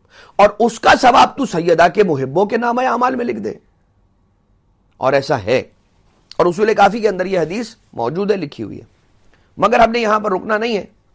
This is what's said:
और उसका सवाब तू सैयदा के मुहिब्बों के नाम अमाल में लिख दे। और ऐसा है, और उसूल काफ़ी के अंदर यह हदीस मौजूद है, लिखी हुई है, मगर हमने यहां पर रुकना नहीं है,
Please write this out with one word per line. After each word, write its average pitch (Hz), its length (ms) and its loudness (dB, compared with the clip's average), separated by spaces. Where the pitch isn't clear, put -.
और 202 220 4
उसका 226 360 2
सवाब 254 420 4
तू 262 80 -2
सैयदा 170 420 2
के 202 160 2
मुहिब्बों 143 420 0
के 226 120 -4
नाम 240 260 -2
अमाल 247 320 0
में 240 80 -6
लिख 240 140 -4
दे। 208 200 -8
और 131 140 2
ऐसा 143 240 0
है, 110 220 0
और 165 60 2
उसूल 202 280 0
काफ़ी 202 260 2
के 208 80 0
अंदर 185 180 -2
यह 185 140 0
हदीस 196 360 -6
मौजूद 160 360 -4
है, 208 60 0
लिखी 143 260 -10
हुई - 140 -12
है, - 100 -20
मगर 226 220 2
हमने 226 200 2
यहां 214 200 0
पर 208 100 -4
रुकना 202 280 -2
नहीं 233 180 -4
है, - 120 -8